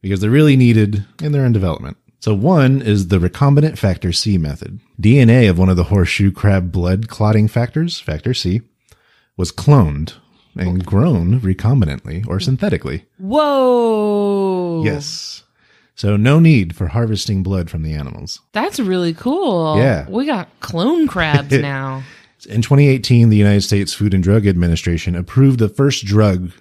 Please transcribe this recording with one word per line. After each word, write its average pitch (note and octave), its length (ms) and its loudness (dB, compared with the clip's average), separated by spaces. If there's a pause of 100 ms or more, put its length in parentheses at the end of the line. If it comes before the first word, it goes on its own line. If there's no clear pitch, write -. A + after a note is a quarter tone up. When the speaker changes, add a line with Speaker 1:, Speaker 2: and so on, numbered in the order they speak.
Speaker 1:
because F#2+ 200 -4
they're G#2 100 0
really D3 240 4
needed G#2+ 500 4 (160)
and D3+ 140 -2
they're C#3 100 0
in B2 80 2
development. E2+ 440 -4 (220)
So G#2+ 140 -2
one C3+ 480 2
is G#2 280 0
the G2 100 2
recombinant C#3+ 580 2
factor F#2 340 -2
C F#2+ 280 -2
method. D2+ 400 -8 (200)
D A2+ 200 4
N A#2+ 100 6
A A#2+ 160 6
of F2+ 140 4
one F#2 100 4
of F#2 80 2
the F2 60 2
horseshoe G2 480 2
crab F#2+ 400 0
blood F#2 360 -2
clotting G#2+ 400 0
factors, D3+ 520 -4
factor - 340 -6
C, G2+ 280 -4 (760)
was F2+ 140 -6
cloned E2 640 0 (420)
and F2+ 280 -4
grown G2 580 0
recombinantly F#2+ 840 -2
or F#2+ 120 -4
synthetically. - 680 -4 (680)
Speaker 2:
Whoa. G3+ 1120 -2
Speaker 1:
Yes. D3 600 -8 (520)
So G#2 200 -2
no B2+ 240 4
need C3 360 4
for F#2+ 120 -6
harvesting G#2+ 560 -2
blood F#2 260 -4
from E2 140 -8
the D#2 100 -6
animals. - 460 -10 (120)
Speaker 2:
That's C#4+ 280 -6
really F#3 340 -2
cool. F#3+ 640 -2
Speaker 1:
Yeah. A2 320 0
Speaker 2:
We A#3 160 -4
got B3+ 220 -4 (120)
clone C#4 480 -2
crabs D3 440 -2
Speaker 1:
<laughs> C3+ 80 2
Speaker 2:
now. C3+ 440 -6 (460)
Speaker 1:
In G#2+ 120 -2
twenty C#3 260 4
eighteen, A#2+ 420 4
the G#2+ 80 4
United G#2 240 4
States G2+ 320 -2
Food G2+ 200 -2
and F#2 100 0
Drug G2+ 240 2
Administration F2 680 -2
approved C3 440 2
the A2 100 0
first C#3 360 -2
drug G2 560 0